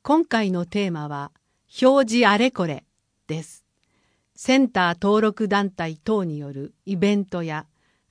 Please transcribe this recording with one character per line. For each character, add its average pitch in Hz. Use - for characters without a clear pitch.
今 320
回 220
の 175
テ 196
ー -
マ 151
は、 143
表 269
示 226
あ 202
れ 254
こ 180
れ 143
で 156
す。 -
セ 262
ン 262
タ 180
ー 170
登 202
録 214
団 202
体 160
等 214
に 160
よ 143
る 135
イ 196
ベ 202
ン 202
ト 180
や 156